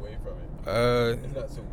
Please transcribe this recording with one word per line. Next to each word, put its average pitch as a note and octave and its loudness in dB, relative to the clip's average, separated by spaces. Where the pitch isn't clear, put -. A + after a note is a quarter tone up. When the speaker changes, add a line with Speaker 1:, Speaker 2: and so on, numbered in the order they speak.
Speaker 1:
away - -6
from - -6
it? - -6
Speaker 2:
Uh, A#2+ 4
Speaker 1:
It's - -4
not B2 -4
so, - -6